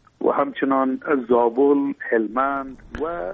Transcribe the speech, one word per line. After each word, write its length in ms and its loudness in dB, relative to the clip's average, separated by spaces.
و 100 2
همچنان 680 0
زابل، 640 4
هلمند 640 -2
و 40 -4